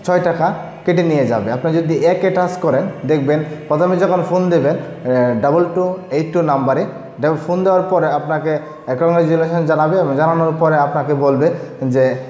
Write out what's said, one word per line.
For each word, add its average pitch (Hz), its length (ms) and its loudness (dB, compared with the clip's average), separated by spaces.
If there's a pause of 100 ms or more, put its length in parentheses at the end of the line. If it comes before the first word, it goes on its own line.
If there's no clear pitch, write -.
ছয় 180 200 2
টাকা 165 280 0 (340)
কেটে 175 160 2
নিয়ে 151 240 2
যাবে। 110 260 -2
আপনি 160 200 -2
যদি 160 220 0
একে 180 360 2
টাচ 180 260 0
করেন, 143 260 0 (240)
দেখবেন 147 380 0 (240)
প্রথমে 175 280 2
যখন 180 260 2
ফোন 180 280 0
দেবেন, 147 260 2
আহ, 123 640 0
ডাবল 156 240 4 (100)
টু 185 200 -2 (160)
এইট 156 220 -2
টু 170 100 0
নাম্বারে, 139 440 0 (340)
ডাব-, 151 160 0 (100)
ফোন 180 180 -2
দেওয়ার 185 260 2
পরে 165 160 2
আপনাকে 151 520 -2 (280)
কংগ্রাচুলেশন 165 800 0
জানাবে 156 340 2
এবং 139 160 0
জানানোর 160 420 2
পরে 156 180 2
আপনাকে 143 380 0
বলবে 139 360 2 (320)
যে 131 320 2 (160)